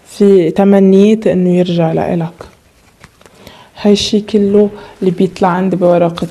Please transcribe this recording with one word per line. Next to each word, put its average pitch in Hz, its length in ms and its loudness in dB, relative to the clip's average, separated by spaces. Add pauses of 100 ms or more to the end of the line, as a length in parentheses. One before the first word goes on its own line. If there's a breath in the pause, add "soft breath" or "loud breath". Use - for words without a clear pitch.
في 196 460 2
تمنيات 196 760 2
إنه 180 220 0
يرجع 175 420 0
لإلك. 165 420 -4 (1500 loud breath)
هاي 208 120 2
الشي 202 260 -2
كله 202 500 0 (300 loud breath)
اللي 190 120 -2
بيطلع 185 360 -2
عندي 180 280 -2
بورقة 170 560 -2